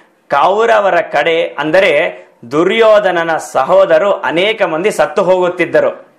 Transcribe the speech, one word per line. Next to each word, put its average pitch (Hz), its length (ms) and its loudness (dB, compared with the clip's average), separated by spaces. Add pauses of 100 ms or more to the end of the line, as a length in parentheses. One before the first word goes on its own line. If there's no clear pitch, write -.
(300)
ಕೌರವರ 196 640 2
ಕಡೆ, 165 480 0
ಅಂದರೆ 165 840 -2 (220)
ದುರ್ಯೋಧನನ 185 840 2
ಸಹೋದರು 185 760 2
ಅನೇಕ 190 500 -2
ಮಂದಿ 175 280 -2
ಸತ್ತು 156 320 -2
ಹೋಗುತ್ತಿದ್ದರು. 170 880 0 (100)